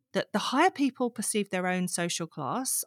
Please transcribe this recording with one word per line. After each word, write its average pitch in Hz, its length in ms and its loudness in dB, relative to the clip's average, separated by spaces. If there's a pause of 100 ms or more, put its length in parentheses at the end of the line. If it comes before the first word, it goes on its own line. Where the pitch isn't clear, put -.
(140)
that - 200 -2
the 208 60 2
higher 320 320 4
people 254 400 0
perceive 208 400 -2
their 185 160 0
own 180 200 0
social 170 380 -2
class, 160 600 -4